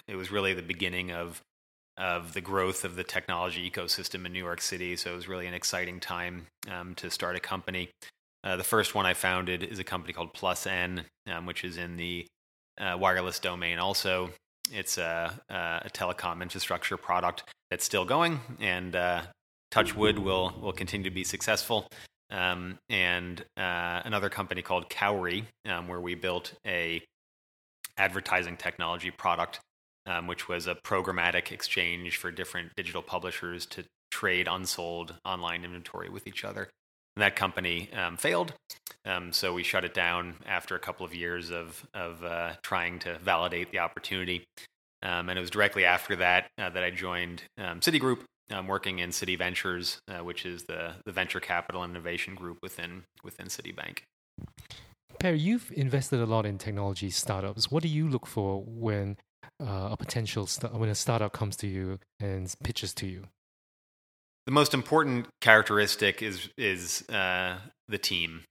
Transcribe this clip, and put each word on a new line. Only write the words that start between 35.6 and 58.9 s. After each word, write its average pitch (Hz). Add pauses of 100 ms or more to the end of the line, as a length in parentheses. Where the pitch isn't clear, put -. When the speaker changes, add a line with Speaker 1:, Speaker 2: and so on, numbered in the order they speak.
Speaker 1:
inventory 87
with 95
each -
other. 101 (460)
And 104
that 98
company, 90
um, 87
failed. 170 (520)
Um, 87
so 90
we 87
shut 90
it 87
down 87 (100)
after 92
a 87
couple 90
of 85
years 85
of, 85
of, 85
uh, 85 (100)
trying 87
to 85
validate 87
the 92
opportunity. 90 (580)
Um, 87
and 90
it -
was 87
directly 101
after 90
that, 90
uh, 95
that 90
I 90
joined, 87 (140)
um, 87
Citigroup, 131 (300)
um, 95
working 95
in 87
Citi 90
Ventures, 90
uh, 90
which 87
is 87
the, 85 (120)
the 104
venture 92
capital 90
and 87
innovation 87
group 90
within, 87 (180)
within -
Citibank. - (1160)
Speaker 2:
Per, 180
you've 185
invested 135
a 117
lot 110
in 101
technology 98
startups. 101
What 156
do 165
you 151
look 131
for 98
when, 107 (440)